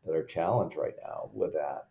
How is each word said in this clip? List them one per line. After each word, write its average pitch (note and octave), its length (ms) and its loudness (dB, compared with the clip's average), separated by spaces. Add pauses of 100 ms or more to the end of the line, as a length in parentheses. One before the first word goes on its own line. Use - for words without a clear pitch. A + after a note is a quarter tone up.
that D#2+ 100 0
are D#2 100 2
challenged F#2+ 500 2
right - 260 -2
now - 320 -8
with F#2 200 0
that. D2 380 -2